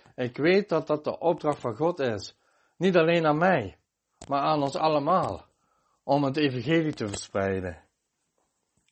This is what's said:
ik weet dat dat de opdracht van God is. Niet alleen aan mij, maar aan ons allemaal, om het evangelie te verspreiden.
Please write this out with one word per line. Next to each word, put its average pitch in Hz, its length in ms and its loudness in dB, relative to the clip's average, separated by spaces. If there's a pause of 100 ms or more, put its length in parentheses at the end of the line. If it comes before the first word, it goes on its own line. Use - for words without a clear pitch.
(140)
ik 123 220 -6
weet 190 320 2
dat 156 180 0
dat 151 180 -2
de 117 140 -4
opdracht 156 420 0
van 117 160 -4
God 170 220 -2
is. 113 380 -4 (420)
Niet 180 180 2
alleen 165 300 4
aan 151 120 2
mij, 160 400 0 (500)
maar 139 120 -2
aan 151 220 0
ons 139 140 -4
allemaal, 151 680 0 (560)
om 143 220 2
het 135 120 -2
evangelie 151 580 0
te 110 140 -6
verspreiden. 98 760 -4 (1080)